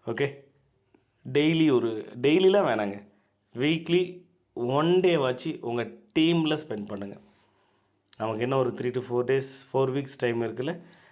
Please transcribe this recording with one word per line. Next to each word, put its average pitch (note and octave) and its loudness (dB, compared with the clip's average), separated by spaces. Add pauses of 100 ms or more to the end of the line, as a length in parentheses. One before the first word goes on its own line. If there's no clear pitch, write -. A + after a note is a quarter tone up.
ஓகே? C3+ -4 (960)
டெய்லி D#3 4
ஒரு, A2+ 0 (160)
டெய்லிலாம் F#3 6
வேணாங்க. G#2 -2 (440)
வீக்லி E3+ 0 (320)
ஒன் D3 2
டே F3 4
வாச்சு C3+ -2
உங்க A#2+ -4 (360)
டீம்ல D#3+ 2 (100)
ஸ்பெண்ட் G#2+ -8
பண்ணுங்க. G2+ -10 (1000)
நமக்கு A2 -4
இன்னும் C3+ 0
ஒரு A#2+ 2
three B2 -4
to B2 -4
four B2 -2
days, C3+ 0 (280)
four C3+ 2
weeks C#3 -4 (100)
டைம் A#2 -2
இருக்குல்ல? B2+ -6 (300)